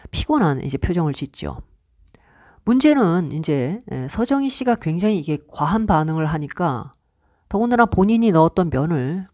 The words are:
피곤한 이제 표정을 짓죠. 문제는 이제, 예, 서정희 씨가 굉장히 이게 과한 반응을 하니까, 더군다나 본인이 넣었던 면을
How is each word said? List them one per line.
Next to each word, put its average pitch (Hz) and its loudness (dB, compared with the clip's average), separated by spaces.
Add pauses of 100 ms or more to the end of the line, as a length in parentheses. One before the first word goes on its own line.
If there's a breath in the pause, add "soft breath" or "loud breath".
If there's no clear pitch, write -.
(120)
피곤한 190 0
이제 - -4
표정을 165 0
짓죠. - -10 (1000 soft breath)
문제는 226 2
이제, 156 -2 (140)
예, 127 -6
서정희 277 -2
씨가 247 -2
굉장히 185 -2
이게 151 -4 (100)
과한 196 -2
반응을 160 2
하니까, 147 -4 (560)
더군다나 233 2
본인이 220 2
넣었던 165 4
면을 151 -2